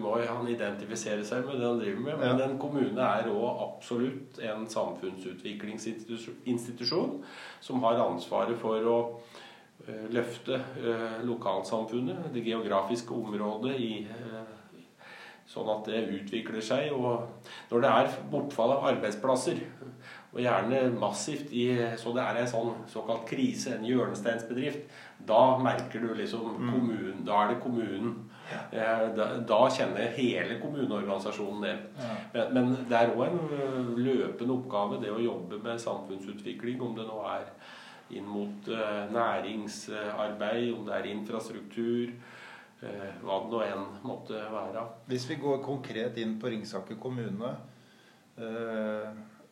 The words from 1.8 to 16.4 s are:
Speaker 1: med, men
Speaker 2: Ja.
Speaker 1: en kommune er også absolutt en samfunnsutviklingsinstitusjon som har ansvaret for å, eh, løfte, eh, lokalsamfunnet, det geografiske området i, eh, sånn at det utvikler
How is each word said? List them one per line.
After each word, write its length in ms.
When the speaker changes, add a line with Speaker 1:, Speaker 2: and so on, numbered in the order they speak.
Speaker 1:
med, 180
men 200
Speaker 2:
Ja. 60
Speaker 1:
en 140
kommune 400
er 300
også 480
absolutt 600
en 280
samfunnsutviklingsinstitusjon 2500
som 220
har 120
ansvaret 640
for 240
å, 380
eh, 220
løfte, 440
eh, 480
lokalsamfunnet, 1080
det 120
geografiske 680
området 640
i, 300
eh, 340
sånn 220
at 160
det 240
utvikler 520